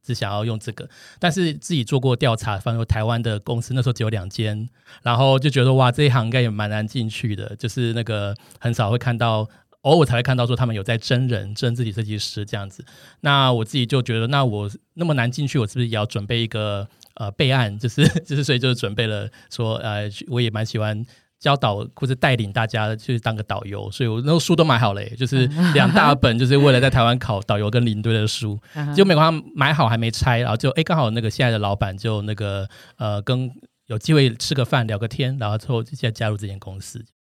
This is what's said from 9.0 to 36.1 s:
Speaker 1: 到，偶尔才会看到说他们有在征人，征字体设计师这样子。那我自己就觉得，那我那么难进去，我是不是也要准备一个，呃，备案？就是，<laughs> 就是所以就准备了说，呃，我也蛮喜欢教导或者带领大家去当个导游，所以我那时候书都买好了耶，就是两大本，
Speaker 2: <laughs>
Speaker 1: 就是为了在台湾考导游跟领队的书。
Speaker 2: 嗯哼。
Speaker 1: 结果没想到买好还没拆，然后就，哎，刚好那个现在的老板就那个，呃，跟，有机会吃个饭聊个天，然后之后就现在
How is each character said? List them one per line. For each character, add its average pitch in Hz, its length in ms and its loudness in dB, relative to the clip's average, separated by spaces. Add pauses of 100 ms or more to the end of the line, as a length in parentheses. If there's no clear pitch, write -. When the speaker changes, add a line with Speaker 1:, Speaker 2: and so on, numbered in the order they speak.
Speaker 1:
到， 110 300 0 (360)
偶 160 180 6
尔 139 60 6
才 - 100 2
会 123 60 2
看 131 140 2
到 120 100 2
说 120 100 0
他 127 80 2
们 113 100 0
有 98 80 -4
在 113 140 0
征 127 320 0
人， 101 260 -4
征 117 200 0
字 120 100 -2
体 110 80 -4
设 113 100 -4
计 104 160 -4
师 - 260 -6
这 110 120 -8
样 101 120 -8
子。 - 160 -18 (360)
那 139 320 4
我 113 120 0
自 147 120 -6
己 123 80 2
就 127 180 4
觉 113 160 -2
得， 113 100 -2
那 139 160 2
我 104 260 -2 (240)
那 165 100 -4
么 160 100 2
难 120 160 2
进 143 160 -4
去， 135 120 0
我 110 80 2
是 - 80 -8
不 123 60 -2
是 120 80 0
也 113 60 -4
要 104 120 0
准 101 200 -6
备 117 160 -2
一 113 40 -2
个， 104 420 -4 (260)
呃， 101 180 -8
备 131 200 0
案？ 110 260 0
就 120 100 -2
是， 147 280 4
<laughs> 165 80 -4
就 147 100 -6
是 143 80 -2
所 131 120 0
以 123 40 0
就 127 160 0
准 104 200 -4
备 113 120 -2
了 107 220 -4 (220)
说， 110 260 -4
呃， 104 340 -6 (180)
我 123 120 -2
也 113 100 0
蛮 107 140 -4
喜 110 140 -6
欢 107 260 -4 (340)
教 143 180 2
导 110 380 -2
或 - 120 -6
者 131 80 0
带 131 220 2
领 104 160 -4
大 113 140 0
家 107 280 -2
去 117 240 -4
当 113 160 -2
个 107 80 -6
导 101 220 -6
游， 101 260 -10
所 123 140 -4
以 117 40 0
我 113 120 -2
那 131 60 -4
时 151 40 0
候 165 80 4
书 - 160 2
都 165 80 4
买 143 160 4
好 110 140 2
了 101 100 -6
耶， - 140 -12
就 127 100 -4
是 127 200 2 (260)
两 139 220 6
大 151 200 6
本， 127 220 2
Speaker 2:
<laughs> - 20 0
Speaker 1:
就 131 60 2
是 127 140 4
为 143 120 6
了 127 80 6
在 131 120 4
台 127 120 4
湾 120 160 4
考 104 220 -4
导 104 180 -2
游 104 120 0
跟 120 160 2
领 107 160 -2
队 113 100 0
的 107 140 0
书。 107 340 -4 (140)
Speaker 2:
嗯 151 100 -6
哼。 147 100 -4
Speaker 1:
结 190 80 6
果 196 60 6
没 175 60 6
想 156 260 4
到 123 140 -16
买 143 180 2
好 123 160 2
还 117 80 2
没 113 140 0
拆， 120 300 0
然 120 100 0
后 110 80 0
就， 139 140 0
哎， 160 100 0
刚 175 120 0
好 139 160 2
那 117 120 -2
个 110 80 -2
现 131 160 0
在 120 40 2
的 113 80 0
老 101 160 -2
板 98 220 -4
就 107 260 -4
那 107 120 -6
个， 98 340 -6 (300)
呃， 104 240 -4
跟， 127 280 -2 (360)
有 110 120 -6
机 - 140 0
会 139 220 6
吃 - 200 -6
个 139 80 0
饭 120 240 0
聊 107 120 -4
个 113 100 -4
天， 135 300 -4
然 110 100 -4
后 107 80 -2
之 - 120 -8
后 117 140 -2
就 - 100 -12
现 143 80 -12
在 120 100 -2